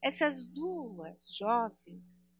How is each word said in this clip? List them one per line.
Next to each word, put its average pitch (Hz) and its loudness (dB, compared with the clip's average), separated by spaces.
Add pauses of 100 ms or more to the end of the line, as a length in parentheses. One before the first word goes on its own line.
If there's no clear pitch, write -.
Essas 277 4
duas 240 -6
jovens 208 -2 (160)